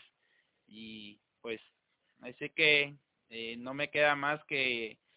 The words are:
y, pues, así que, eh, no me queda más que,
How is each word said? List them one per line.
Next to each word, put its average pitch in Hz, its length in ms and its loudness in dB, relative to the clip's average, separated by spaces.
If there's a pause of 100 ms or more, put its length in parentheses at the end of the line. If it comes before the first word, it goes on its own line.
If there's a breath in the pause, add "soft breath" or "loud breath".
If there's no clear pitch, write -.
(680)
y, 107 540 -16 (200)
pues, 113 200 -8 (600)
así 127 280 -12
que, 147 460 4 (340)
eh, 113 280 -8
no 127 140 -10
me 147 180 -4
queda 147 260 4
más 143 300 -2
que, 120 520 -2 (180 soft breath)